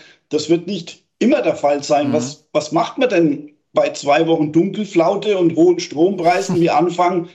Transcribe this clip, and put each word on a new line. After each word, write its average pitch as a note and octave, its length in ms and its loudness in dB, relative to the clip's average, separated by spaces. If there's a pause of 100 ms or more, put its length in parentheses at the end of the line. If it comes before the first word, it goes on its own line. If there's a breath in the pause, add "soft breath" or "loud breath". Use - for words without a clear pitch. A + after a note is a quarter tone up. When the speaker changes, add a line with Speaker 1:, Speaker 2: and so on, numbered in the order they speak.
(300 loud breath)
Speaker 1:
das D3+ 200 -2
wird E3+ 180 0
nicht F#3 360 -10 (160)
immer B3 220 2
der - 160 -2
Fall C#3+ 260 -2
sein. C#3+ 260 0
Speaker 2:
Mhm. C#3+ 40 -2
Speaker 1:
Was, - 400 -6
was D3+ 180 -4
macht - 260 -2
man B3 120 0
denn E3 400 0 (240)
bei D3 180 2
zwei D3+ 360 0
Wochen D#3 240 0
Dunkelflaute F#3+ 840 0
und E3+ 180 0
hohen E3+ 240 4
Strompreisen F3+ 800 0
wie E3 100 2
Speaker 2:
<laughs> - 0 -
Speaker 1:
Anfang F3 640 0